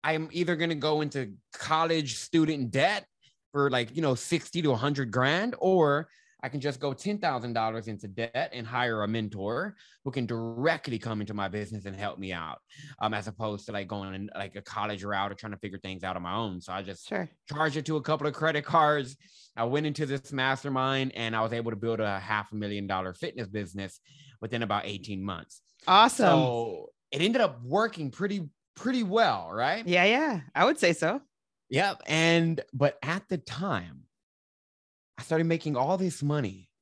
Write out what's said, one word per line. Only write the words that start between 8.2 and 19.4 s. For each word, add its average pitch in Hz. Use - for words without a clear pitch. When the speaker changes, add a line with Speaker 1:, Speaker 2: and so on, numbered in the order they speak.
Speaker 1:
and 117
hire 117
a 104
mentor 110
who 135
can 123
directly 117
come 107
into 104
my 101
business 104
and 98
help 98
me 95
out, 82
um, 107
as 101
opposed 104
to, 117
like, 101
going 95
in, 98
like, 98
a 101
college 104
route 101
or 98
trying 104
to 98
figure 98
things 95
out 92
on 90
my 87
own. 101
So 92
I 95
just 92
Speaker 2:
Sure. 185
Speaker 1:
charged 147
it 143
to 156
a 143
couple 147
of 147
credit 151
cards. 147